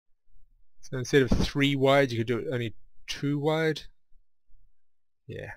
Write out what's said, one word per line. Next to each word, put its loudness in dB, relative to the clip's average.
So -8
instead 4
of 2
three 2
wide, 6
you -2
could -2
do 0
it -6
only -4
two -4
wide. 0
Yeah. -12